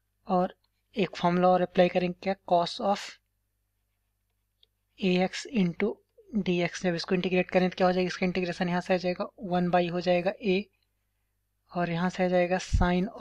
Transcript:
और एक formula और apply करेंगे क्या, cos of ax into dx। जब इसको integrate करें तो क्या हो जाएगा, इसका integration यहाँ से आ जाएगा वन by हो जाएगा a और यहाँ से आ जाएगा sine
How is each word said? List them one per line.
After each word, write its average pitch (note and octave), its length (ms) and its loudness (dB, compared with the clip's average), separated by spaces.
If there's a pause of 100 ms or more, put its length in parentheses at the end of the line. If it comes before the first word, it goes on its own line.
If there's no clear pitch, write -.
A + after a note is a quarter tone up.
(280)
और F#3 280 0 (400)
एक F#3+ 220 -2
formula F3+ 300 4
और F3+ 140 6
apply F3+ 280 4
करेंगे F3+ 340 -2
क्या, F#3+ 120 -2 (160)
cos F3 300 2
of G3+ 280 -2 (1900)
ax F#3 460 0 (180)
into F3+ 320 -2 (520)
dx। F3 360 -2
जब F3+ 120 0
इसको E3+ 200 -2
integrate F3+ 360 0
करें F#3 180 2
तो F3+ 80 -10
क्या F#3 100 2
हो F3+ 60 2
जाएगा, F#3 140 0
इसका - 180 -6
integration F3+ 440 -4
यहाँ F3 120 -2
से - 120 -2
आ F#3 40 2
जाएगा F3+ 320 -4 (120)
वन F3+ 300 0
by F3 200 2
हो F3 100 -4
जाएगा F3+ 320 0 (120)
a F#3+ 160 2 (1080)
और F3 180 -4
यहाँ E3+ 200 -2
से F#3 160 -2
आ - 20 4
जाएगा F3+ 300 2
sine F3+ 500 2 (140)